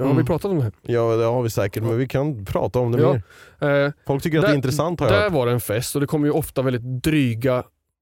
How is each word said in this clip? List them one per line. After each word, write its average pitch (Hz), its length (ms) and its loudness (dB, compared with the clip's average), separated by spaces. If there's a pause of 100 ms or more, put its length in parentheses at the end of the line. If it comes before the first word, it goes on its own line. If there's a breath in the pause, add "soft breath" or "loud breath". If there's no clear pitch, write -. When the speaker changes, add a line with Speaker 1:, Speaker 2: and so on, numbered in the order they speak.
Speaker 1:
Mm. 135 120 2
Speaker 2:
vi 156 80 4
pratat 175 260 -2
om 180 60 0
det 139 60 0
här? 107 100 -2 (100)
Speaker 1:
Ja, 117 340 0
det 113 80 2
har 120 180 0
vi 113 80 -2
säkert, 107 320 -4
men 113 160 0
vi 131 100 -2
kan 135 360 -4
prata 113 340 -2
om 120 140 0
det 123 100 2
Speaker 2:
Ja. 135 160 4 (420 loud breath)
Speaker 1:
mer. 143 260 2
Speaker 2:
Eh, 147 60 -4 (140)
Speaker 1:
Folk 139 160 -2
tycker 165 160 0
att 156 40 4
det 196 60 4
är - 20 6
Speaker 2:
där, 147 60 4
Speaker 1:
intressant, 147 440 -2
har 139 60 0
jag 104 100 4
Speaker 2:
där 208 60 2
Speaker 1:
hört. 208 100 -2
Speaker 2:
var 131 140 2
det 120 60 2
en 120 80 0
fest - 340 -4
och 143 60 -2
det 143 60 0
kom 147 180 0
ju 147 60 2
ofta 147 320 -2
väldigt 127 420 -4
dryga 127 600 0 (380)